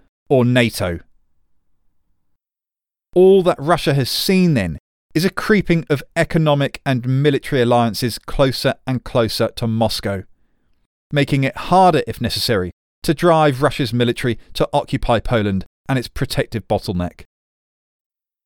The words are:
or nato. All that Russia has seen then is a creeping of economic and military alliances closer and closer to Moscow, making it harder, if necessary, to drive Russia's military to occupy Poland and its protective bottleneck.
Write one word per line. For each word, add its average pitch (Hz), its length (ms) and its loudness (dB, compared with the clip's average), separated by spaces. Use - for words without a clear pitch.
or 127 140 4
nato. 120 560 0
All 190 280 6
that 175 160 2
Russia 151 340 0
has 139 160 0
seen 185 440 2
then 90 240 -2
is 160 100 0
a 196 40 2
creeping 180 600 0
of 139 140 -2
economic 151 680 0
and 123 220 -2
military 139 540 0
alliances 120 580 0
closer - 560 -2
and 127 180 -4
closer 113 520 -2
to - 100 -6
Moscow, 110 580 -2
making 139 320 0
it 135 140 -4
harder, 180 480 4
if 110 160 -10
necessary, 104 480 -2
to 165 100 0
drive 156 480 2
Russia's 131 320 -2
military 120 440 -2
to - 200 -2
occupy 127 460 -2
Poland 101 460 -2
and 135 100 -2
its 120 120 -8
protective - 580 -6
bottleneck. 92 560 -4